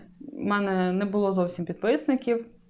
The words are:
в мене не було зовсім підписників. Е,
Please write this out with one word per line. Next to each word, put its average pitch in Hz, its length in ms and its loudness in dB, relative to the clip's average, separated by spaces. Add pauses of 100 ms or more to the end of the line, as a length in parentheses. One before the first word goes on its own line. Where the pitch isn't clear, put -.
(200)
в - 240 -10
мене 196 480 2
не 190 120 0
було 202 280 0
зовсім 180 320 0
підписників. 240 720 0
Е, 233 100 -6 (240)